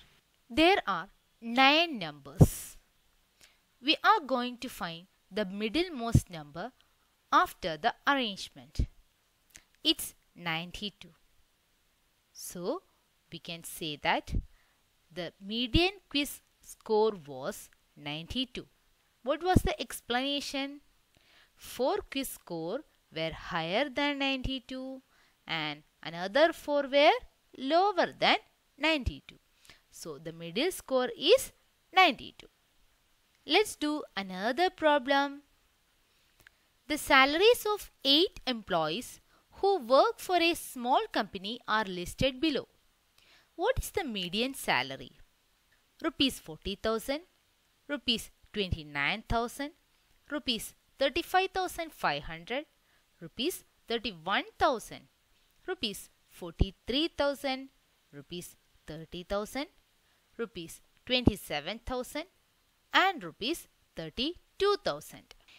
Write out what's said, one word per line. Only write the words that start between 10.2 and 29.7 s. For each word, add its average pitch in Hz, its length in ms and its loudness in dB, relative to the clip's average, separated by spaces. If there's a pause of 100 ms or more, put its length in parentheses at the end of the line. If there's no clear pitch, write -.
ninety-two. 170 760 -8 (1300)
So, 202 420 -6 (500)
we 165 60 -12
can 170 260 -12
say 151 360 -8
that 226 320 0 (800)
the 170 200 -8 (120)
median 240 460 2 (180)
quiz 285 300 -2 (220)
score 214 500 0 (160)
was 143 420 -10 (280)
ninety-two. 165 680 -8 (580)
What 302 200 -2
was 370 200 4
the 359 160 0
explanation? 277 1000 -6 (720)
Four 294 440 -2 (120)
quiz 269 200 -4
score 170 500 -8 (340)
were 160 200 -4
higher 170 560 -2
than 285 300 0
ninety-two 262 840 -4 (440)
and 151 380 -4 (180)
another 196 520 2
four 285 340 -2
were 285 240 6 (460)
lower 330 500 2 (100)
than 214 200 4 (400)
ninety-two. 269 640 -2 (520)